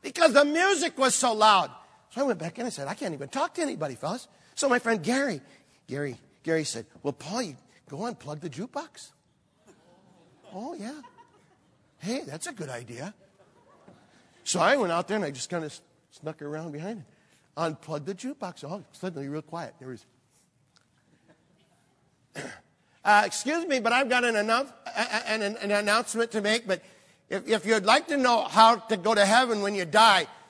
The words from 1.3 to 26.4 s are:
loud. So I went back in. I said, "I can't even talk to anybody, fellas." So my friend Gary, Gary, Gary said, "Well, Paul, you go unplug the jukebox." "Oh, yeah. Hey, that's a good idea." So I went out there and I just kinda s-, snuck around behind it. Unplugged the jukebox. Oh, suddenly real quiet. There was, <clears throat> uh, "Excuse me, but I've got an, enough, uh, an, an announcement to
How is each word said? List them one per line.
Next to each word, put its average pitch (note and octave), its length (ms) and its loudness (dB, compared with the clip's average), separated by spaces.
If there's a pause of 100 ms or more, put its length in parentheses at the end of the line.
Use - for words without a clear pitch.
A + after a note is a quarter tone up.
loud. G#3 360 6 (420)
So B3 100 -6
I - 40 0
went G#3+ 140 -2
back E3+ 200 -10
in. A#3 60 -6
I A#3+ 40 -4
said, C#3 180 -10
"I E3+ 60 -6
can't G#3+ 200 -6
even C#3 160 -10
talk D4+ 260 -4
to F4 60 -4
anybody, D#3 340 -4
fellas." F#3+ 320 -8 (260)
So C4+ 160 -2
my B3 80 4
friend A3+ 240 0
Gary, A#3+ 400 -2 (460)
Gary, C3+ 300 -6 (260)
Gary D#3+ 200 0
said, A#2 220 -8 (160)
"Well, C#3+ 120 -4
Paul, G#3 280 -8
you D3+ 160 -8 (320)
go C#3 80 -12
unplug D#3 440 -10
the E3+ 100 -10
jukebox." C4 600 -12 (1400)
"Oh, B3+ 220 -12
yeah. C#4+ 260 -14 (960)
Hey, A#3 300 -6
that's D3 180 -12
a E4+ 80 -10
good E3+ 160 -10
idea." B2 460 -12 (1300)
So - 160 -4
I G3+ 160 6
went G3+ 160 0
out E3+ 160 -2
there G3+ 80 -4
and G3+ 100 -2
I D3 60 -4
just B2+ 180 -12
kinda E3 180 -6
s-, - 140 -16 (300)
snuck D#3 320 -12
around D#3 300 -10
behind F#3 260 -10
it. B2+ 60 -18 (520)
Unplugged D#3 480 -6
the F#3+ 80 -8
jukebox. G3+ 500 -12
Oh, E3 280 -12
suddenly D#3 360 -10
real D3+ 140 -8
quiet. E3 380 -12
There C3 80 -16
was, B2 180 -14 (2250)
<clears throat> - 80 -12 (600)
uh, G#3 200 8
"Excuse D#4 400 -2
me, C#4 140 0
but A3+ 120 0
I've B3+ 180 2
got B3 140 2
an, A#3 120 2
enough, A3+ 360 0 (140)
uh, A3+ 400 -4
an, A3 160 -2
an G3+ 300 -4
announcement G#3+ 640 0
to G#3+ 80 -2